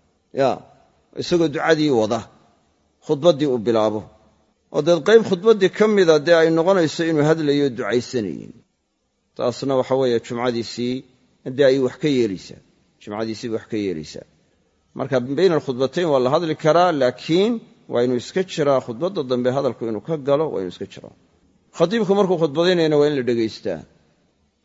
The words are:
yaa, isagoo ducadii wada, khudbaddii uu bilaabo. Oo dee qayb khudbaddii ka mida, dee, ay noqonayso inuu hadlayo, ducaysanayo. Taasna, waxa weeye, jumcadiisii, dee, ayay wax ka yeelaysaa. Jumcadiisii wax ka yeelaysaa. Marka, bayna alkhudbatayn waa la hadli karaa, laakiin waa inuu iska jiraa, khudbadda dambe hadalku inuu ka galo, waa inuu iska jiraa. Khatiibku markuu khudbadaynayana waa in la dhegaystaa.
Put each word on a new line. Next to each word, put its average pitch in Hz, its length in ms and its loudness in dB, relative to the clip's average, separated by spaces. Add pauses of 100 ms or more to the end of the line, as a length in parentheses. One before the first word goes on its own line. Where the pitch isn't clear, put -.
(340)
yaa, 127 220 0 (600)
isagoo 165 320 0
ducadii 151 420 0
wada, 113 300 2 (880)
khudbaddii 151 400 2
uu 127 100 0
bilaabo. 107 440 0 (720)
Oo 156 80 -2
dee 165 200 2
qayb 214 220 6
khudbaddii 190 460 2
ka 208 180 0
mida, 190 320 4
dee, 160 160 4
ay 160 140 4
noqonayso 165 560 2
inuu 160 180 0
hadlayo, 147 460 2
ducaysanayo. 104 800 -4 (920)
Taasna, 123 360 -4
waxa 127 200 0
weeye, 131 240 2
jumcadiisii, 120 760 -4 (500)
dee, 131 200 0
ayay 135 140 4
wax 123 180 -2
ka 156 100 -4
yeelaysaa. 113 540 -2 (400)
Jumcadiisii 110 480 -8
wax 110 180 -6
ka 113 100 -8
yeelaysaa. 87 480 -8 (680)
Marka, 131 240 -4
bayna 143 360 0
alkhudbatayn 135 520 -2
waa 139 120 2
la 127 100 2
hadli 156 260 0
karaa, 165 360 2
laakiin 156 640 0 (360)
waa 120 140 0
inuu 127 140 0
iska - 260 -6
jiraa, 143 380 0
khudbadda 156 420 -6
dambe 123 280 0
hadalku 135 340 -2
inuu 110 160 -6
ka 165 160 -6
galo, 143 320 0
waa 90 120 -6
inuu 90 120 -8
iska - 120 -12
jiraa. - 280 -20 (640)
Khatiibku 185 400 0
markuu 185 220 2
khudbadaynayana 160 600 2
waa 147 100 4
in 151 80 -2
la 131 80 -4
dhegaystaa. 110 560 -4 (840)